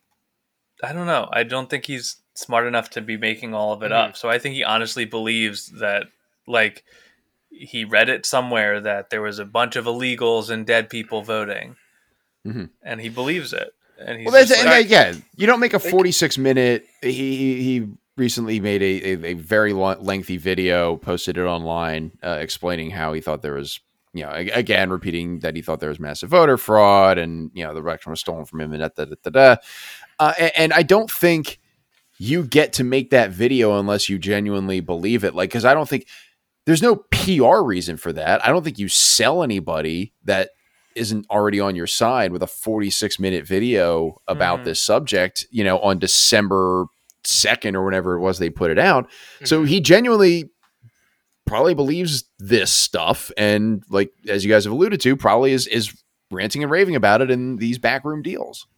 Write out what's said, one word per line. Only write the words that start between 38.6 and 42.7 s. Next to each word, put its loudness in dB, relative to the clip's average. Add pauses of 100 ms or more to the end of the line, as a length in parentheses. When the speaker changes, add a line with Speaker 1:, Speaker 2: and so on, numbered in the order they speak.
Speaker 3:
think -8
you -4
sell 2
anybody -4 (120)
that 0 (460)
isn't -4
already 0
on -2
your -6
side 0
with -6
a -2
forty-six -4